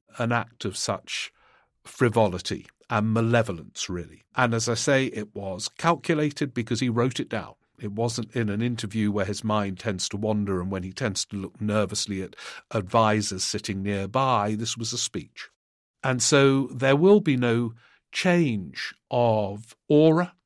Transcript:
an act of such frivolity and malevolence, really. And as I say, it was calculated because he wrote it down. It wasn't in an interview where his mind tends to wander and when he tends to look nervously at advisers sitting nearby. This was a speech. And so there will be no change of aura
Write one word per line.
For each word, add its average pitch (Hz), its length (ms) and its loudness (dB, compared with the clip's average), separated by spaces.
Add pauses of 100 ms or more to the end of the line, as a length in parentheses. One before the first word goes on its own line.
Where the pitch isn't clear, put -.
(180)
an 120 120 -2
act 120 340 -4
of 95 120 -6
such - 560 -6 (500)
frivolity 104 840 0 (200)
and 110 240 0
malevolence, 113 800 0
really. 80 320 -10 (140)
And 123 180 2
as 113 140 0
I 120 60 0
say, 131 320 2
it 107 280 -8
was 98 340 -8
calculated 151 840 -2
because 117 240 -2
he 127 100 0
wrote 120 300 0
it - 100 -6
down. - 260 -8 (260)
It 104 100 -8
wasn't 113 460 -4
in 113 140 0
an 104 120 -2
interview 110 480 -2
where 101 140 0
his 101 180 -6
mind 104 380 -2
tends 95 300 -4
to 101 60 -4
wander 104 440 -2
and 92 100 -6
when 95 140 -4
he 95 80 -10
tends 101 320 -4
to - 120 -10
look 95 240 -10
nervously 104 600 -2
at - 140 -14 (360)
advisers 107 720 2
sitting 101 400 -6
nearby. 107 720 0
This 113 200 -6
was 117 160 -6
a 120 60 -6
speech. - 500 -8 (560)
And 131 180 0
so 139 500 4
there 135 240 4
will 196 240 8
be 151 160 2
no 120 380 2 (380)
change 131 840 0 (160)
of 110 640 0 (120)
aura 160 460 6 (120)